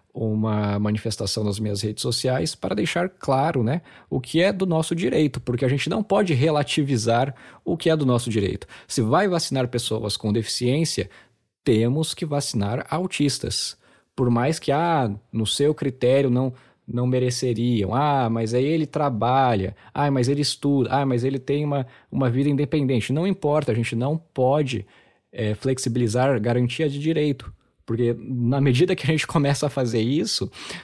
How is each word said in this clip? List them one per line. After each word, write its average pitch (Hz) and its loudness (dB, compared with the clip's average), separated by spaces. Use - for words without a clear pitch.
uma 107 -2
manifestação 107 -2
nas 104 -2
minhas 104 -4
redes 107 -4
sociais 131 -2
para - -4
deixar 180 -2
claro, 139 0
né, 139 0
o 139 -4
que 160 -2
é 196 4
do 190 -2
nosso 160 0
direito, 165 0
porque 123 -2
a 127 2
gente 139 -2
não 214 0
pode 196 2
relativizar 135 2
o 123 -2
que 165 -2
é 160 4
do 147 0
nosso 123 2
direito. 107 -2
Se - -2
vai 147 2
vacinar 139 -2
pessoas 113 -4
com 107 -2
deficiência, 120 -2
temos 123 2
que - -6
vacinar 127 -4
autistas. - -2
Por 123 2
mais 123 2
que, - -2
ah, 151 2
no 113 -2
seu 147 2
critério 135 2
não, 127 0
não 123 -2
mereceriam, 123 0
ah, 139 2
mas 113 -2
aí 123 2
ele 156 0
trabalha, 123 0
ah, 147 0
mas 127 2
ele 143 0
estuda, 139 0
ah, 135 0
mas 123 0
ele 135 -2
tem 147 -2
uma, 143 -2
uma 135 0
vida 135 2
independente. 139 0
Não 160 0
importa, 151 0
a 110 0
gente 113 -2
não 135 -2
pode, 127 0
é, 107 -2
flexibilizar 123 0
garantia 123 0
de 143 -4
direito. 151 -2
Porque 117 2
na 127 0
medida 139 4
que - -4
a 135 0
gente 156 0
começa 143 2
a - -2
fazer 120 0
isso, 156 -2